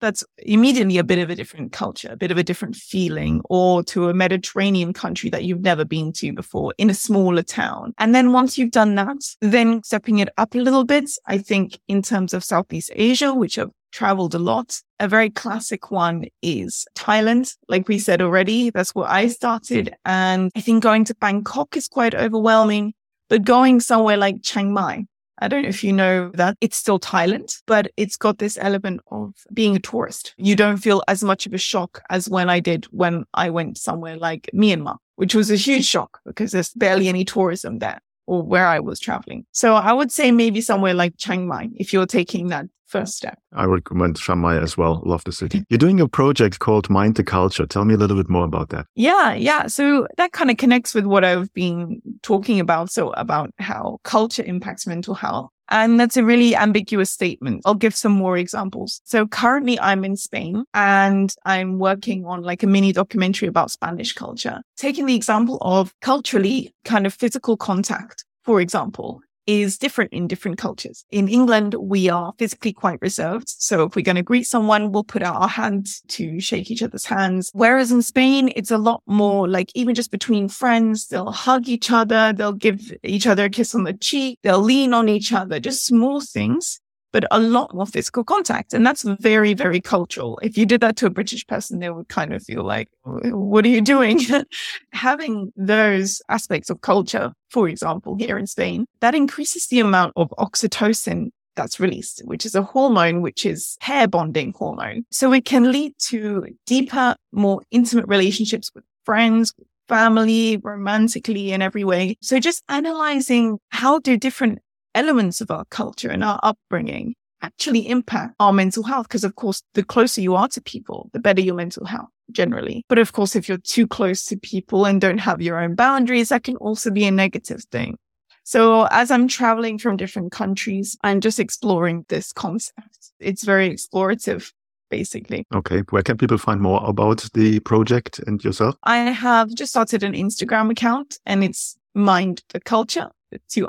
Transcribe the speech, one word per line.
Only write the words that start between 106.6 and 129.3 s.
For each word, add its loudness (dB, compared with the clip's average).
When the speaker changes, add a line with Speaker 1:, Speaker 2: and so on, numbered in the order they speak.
Speaker 1:
deeper, 0
more 2
intimate 2
relationships 0
with -20
friends, 4
with -20
family, 4
romantically, -2
in -2
every -2
way. 0
So 2
just -2
analyzing 0
how 2
do 2
different -2
elements 2
of -8
our -8
culture -8
and -2
our -2
upbringing -4
actually -2
impact -4
our 6
mental 2
health. -4
'Cause -4
of -6
course, -6
the 0
closer 0
you 2
are 2
to -10
people, -16
the -8
better 4
your 0
mental -8
health -10
generally. -2
But 4
of 4
course, -2
if -2
you're -4
too 0
close -2
to -8
people 0
and 4
don't 2
have -2
your -2
own -2
boundaries, 2
that 0
can -6
also -4
be 2
a 2
negative -2
thing. -6
So 4
as 2
I'm 4
traveling 0